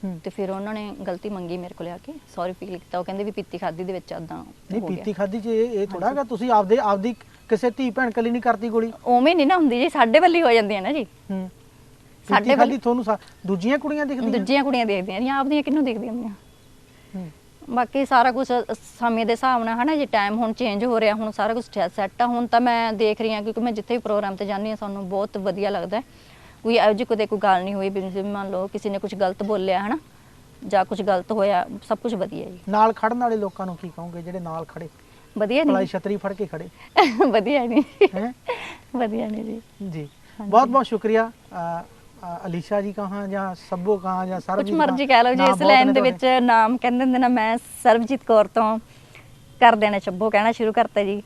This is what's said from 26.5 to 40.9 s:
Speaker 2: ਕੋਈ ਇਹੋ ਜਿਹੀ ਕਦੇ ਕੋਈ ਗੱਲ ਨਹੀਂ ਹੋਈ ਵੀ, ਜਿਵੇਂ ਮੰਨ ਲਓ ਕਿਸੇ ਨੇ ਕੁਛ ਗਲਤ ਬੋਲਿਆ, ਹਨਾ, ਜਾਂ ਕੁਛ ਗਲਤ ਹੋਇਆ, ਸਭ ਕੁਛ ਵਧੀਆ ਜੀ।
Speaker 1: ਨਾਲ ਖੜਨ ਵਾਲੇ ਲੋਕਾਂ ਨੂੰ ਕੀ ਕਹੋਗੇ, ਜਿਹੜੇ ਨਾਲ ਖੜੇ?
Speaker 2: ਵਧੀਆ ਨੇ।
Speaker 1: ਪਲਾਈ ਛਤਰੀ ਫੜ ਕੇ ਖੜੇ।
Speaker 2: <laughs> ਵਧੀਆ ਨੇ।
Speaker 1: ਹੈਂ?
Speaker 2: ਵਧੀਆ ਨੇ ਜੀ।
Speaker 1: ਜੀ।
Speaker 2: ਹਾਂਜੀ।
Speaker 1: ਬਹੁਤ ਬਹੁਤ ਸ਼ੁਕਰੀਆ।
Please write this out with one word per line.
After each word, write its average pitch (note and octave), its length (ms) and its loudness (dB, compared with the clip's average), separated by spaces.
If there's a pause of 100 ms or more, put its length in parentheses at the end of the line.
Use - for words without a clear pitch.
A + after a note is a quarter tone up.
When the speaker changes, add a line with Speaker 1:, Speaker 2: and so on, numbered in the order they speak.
Speaker 2:
ਕੋਈ A#3 120 2
ਇਹੋ G#3+ 180 6
ਜਿਹੀ G#3+ 160 -2
ਕਦੇ G#3+ 160 0
ਕੋਈ G#3 140 -4
ਗੱਲ F#3+ 240 2
ਨਹੀਂ G3 100 -6
ਹੋਈ G3 160 -4
ਵੀ, G3 120 -6
ਜਿਵੇਂ F#3+ 300 -6
ਮੰਨ G3 200 -6
ਲਓ F#3+ 160 -4
ਕਿਸੇ G#3 220 -6
ਨੇ G3 100 -4
ਕੁਛ G3 160 -6
ਗਲਤ F#3+ 280 -2
ਬੋਲਿਆ, G3 440 -2
ਹਨਾ, C4+ 100 -2 (680)
ਜਾਂ F#3+ 180 2
ਕੁਛ F#3+ 160 -6
ਗਲਤ F#3 300 0
ਹੋਇਆ, G3+ 340 0 (240)
ਸਭ G#3+ 80 0
ਕੁਛ A#3 160 -4
ਵਧੀਆ F3+ 320 -6
ਜੀ। F3+ 140 -16 (100)
Speaker 1:
ਨਾਲ G#3+ 240 4
ਖੜਨ A3 240 -2
ਵਾਲੇ A#3+ 200 0
ਲੋਕਾਂ G3 280 -6
ਨੂੰ F3+ 100 -8
ਕੀ F3 140 -12
ਕਹੋਗੇ, E3+ 320 -12
ਜਿਹੜੇ F3 180 -10
ਨਾਲ E3 260 -8
ਖੜੇ? E3 240 -14 (480)
Speaker 2:
ਵਧੀਆ A3 260 0
ਨੇ। D4 60 2
Speaker 1:
ਪਲਾਈ F#3+ 160 2
ਛਤਰੀ G3 320 -6
ਫੜ G3 160 -6
ਕੇ G3 120 -6
ਖੜੇ। E3 240 -12 (260)
Speaker 2:
<laughs> C#4 320 4
ਵਧੀਆ A#3 360 2
ਨੇ। A#3+ 200 2 (320)
Speaker 1:
ਹੈਂ? A3+ 180 -4 (600)
Speaker 2:
ਵਧੀਆ A3+ 320 -4
ਨੇ G#3+ 160 -8
ਜੀ। A3 180 -10 (280)
Speaker 1:
ਜੀ। D#3 200 -8 (300)
Speaker 2:
ਹਾਂਜੀ। G3+ 120 -6
Speaker 1:
ਬਹੁਤ B3 160 8
ਬਹੁਤ B3 180 2
ਸ਼ੁਕਰੀਆ। A3 460 0